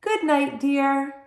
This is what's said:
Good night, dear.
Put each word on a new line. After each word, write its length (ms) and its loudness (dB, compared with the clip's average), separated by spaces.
Good 240 -2
night, 360 0
dear. 540 0